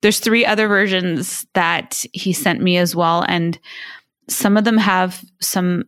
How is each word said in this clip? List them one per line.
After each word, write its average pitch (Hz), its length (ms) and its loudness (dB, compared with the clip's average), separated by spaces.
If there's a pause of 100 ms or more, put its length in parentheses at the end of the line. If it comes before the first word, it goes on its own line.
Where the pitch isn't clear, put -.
There's 208 180 2
three 233 260 2
other 214 220 2
versions 185 840 0
that 170 580 -2
he 185 200 -4
sent - 280 -2
me 180 160 2
as 175 180 2
well. 170 320 0
And 170 320 -2 (680)
some 202 280 2
of 214 80 2
them 226 120 2
have 185 480 0 (160)
some 180 480 -2